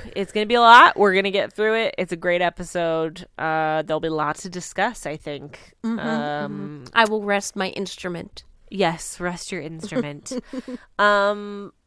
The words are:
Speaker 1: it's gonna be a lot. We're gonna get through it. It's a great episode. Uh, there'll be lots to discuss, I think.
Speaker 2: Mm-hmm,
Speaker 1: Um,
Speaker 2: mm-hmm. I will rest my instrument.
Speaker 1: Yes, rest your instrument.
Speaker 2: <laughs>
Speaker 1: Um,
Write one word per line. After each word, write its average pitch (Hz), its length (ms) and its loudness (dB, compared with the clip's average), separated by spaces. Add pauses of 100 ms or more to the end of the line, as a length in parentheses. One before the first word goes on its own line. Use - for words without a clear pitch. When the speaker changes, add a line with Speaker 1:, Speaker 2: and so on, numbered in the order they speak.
(160)
Speaker 1:
it's 196 160 -6
gonna 214 140 -2
be 226 100 2
a 240 40 4
lot. 240 380 10
We're 196 160 6
gonna 196 160 2
get 185 240 0
through 220 220 0
it. 226 200 -2
It's 180 160 -4
a 175 40 -4
great 175 260 0
episode. 170 840 -2 (120)
Uh, 156 440 0
there'll 156 180 -4
be 165 100 -4
lots 151 320 -4
to 190 80 -12
discuss, 190 560 -6
I 151 100 -8
think. 147 580 -14 (100)
Speaker 2:
Mm-hmm, 226 160 -4
Speaker 1:
Um, - 520 -4 (320)
Speaker 2:
mm-hmm. - 80 -
I 226 140 4
will 214 160 -4
rest 202 340 -2
my 190 120 -4
instrument. - 760 -10 (260)
Speaker 1:
Yes, 170 520 -4
rest 175 320 -8
your 180 100 -8
instrument. 160 720 -8 (340)
Speaker 2:
<laughs> - 320 -12
Speaker 1:
Um, 202 760 0 (140)